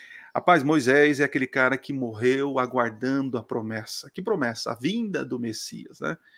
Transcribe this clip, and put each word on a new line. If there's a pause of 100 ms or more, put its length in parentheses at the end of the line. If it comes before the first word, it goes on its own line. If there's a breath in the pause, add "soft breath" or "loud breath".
(340 loud breath)
Rapaz,
Moisés
é
aquele
cara
que
morreu
aguardando
a
promessa.
Que
promessa?
A
vinda
do
Messias,
né? (200 loud breath)